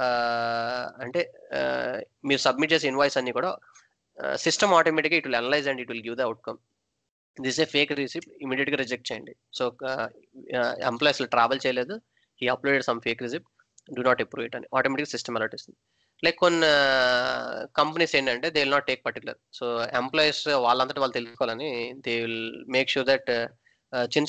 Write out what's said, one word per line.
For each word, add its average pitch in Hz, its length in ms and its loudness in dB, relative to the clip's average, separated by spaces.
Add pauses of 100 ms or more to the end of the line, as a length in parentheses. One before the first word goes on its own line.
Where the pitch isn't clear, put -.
uh, 117 760 -2 (220)
అంటే, 131 160 -4 (380)
uh, 131 380 -2 (320)
మీరు 135 180 4
సబ్మిట్ 143 280 2
చేసే 151 180 2
ఇన్వాయిస్ 139 280 2
అన్నీ 123 180 -2
కూడా, 170 120 -2 (760)
uh, 135 120 -2 (100)
సిస్టమ్ 190 320 4
ఆటోమేటిక్‌గా 160 420 2
it 139 80 -8
will 120 140 0
analyze 143 300 0
and 127 120 -4
it 120 80 -20
will 113 140 -10
give 117 140 -6
the 127 100 0
outcome. 113 280 -10 (840)
This 127 120 -2
is 160 100 2
a - 80 -10
fake 147 260 2
receipt, 139 260 -6 (180)
ఇమ్మీడియట్‌గా 135 400 -2
రిజెక్ట్ 120 260 -6
చేయండి. 117 240 -10 (240)
So, 131 60 -2 (280)
uh, 113 140 -4 (520)
uh, 120 140 2 (180)
ఎంప్లాయీస్ 139 320 2 (120)
ట్రావెల్ 123 320 4
చేయలేదు, 127 300 -2 (440)
he 123 140 0
uploaded 139 340 2
some 117 180 0
fake 117 200 -2
receipt, 143 200 -8 (500)
do 123 120 -4
not 123 160 4
approve 117 240 -8
it 120 100 -10
అని - 100 -14 (100)
ఆటోమేటిక్‌గా 135 380 0
సిస్టమ్ 117 220 -4
అలర్ట్ 110 200 -4
ఇస్తుంది. - 200 -20 (460)
Like, 165 180 2
కొన్ని, 170 340 6
uh, 127 800 2 (220)
కంపెనీస్ 156 400 2
ఏంటంటే, 131 360 0
they 147 100 4
will 139 120 2
not 139 140 2
take 127 160 -4
particular. 117 280 -8 (240)
So, 127 60 -6 (360)
ఎంప్లాయీస్ 147 440 2 (220)
వాళ్ళంతటా 127 360 2
వాళ్ళు 127 160 0
తెలుసుకోవాలని 117 520 -4 (340)
they 120 180 -2
will 113 180 -4 (360)
make 131 180 2
sure 131 160 0
that, 131 160 2 (120)
uh, 117 80 -2 (500)
uh, 120 180 0
చిన్న 151 140 4